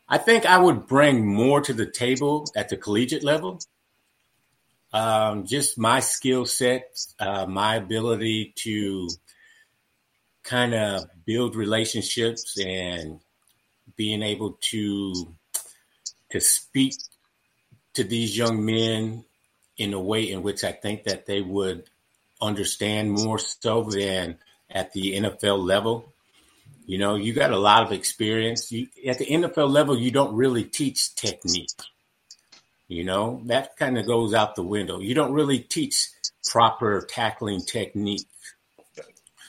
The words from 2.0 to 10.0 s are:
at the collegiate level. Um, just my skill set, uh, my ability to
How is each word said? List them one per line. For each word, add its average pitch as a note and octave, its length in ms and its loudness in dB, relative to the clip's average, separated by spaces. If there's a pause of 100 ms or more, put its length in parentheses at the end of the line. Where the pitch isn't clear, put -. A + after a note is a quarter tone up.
at G#2 140 -2
the G2+ 80 -4
collegiate D3 480 0
level. D#3+ 340 0 (1300)
Um, A2 520 2
just C#3 320 -2
my A#2+ 220 6
skill B2+ 460 0
set, B2+ 520 0 (220)
uh, G2 260 -4
my G2+ 300 2
ability A2 760 -2 (100)
to G2 460 -4 (1400)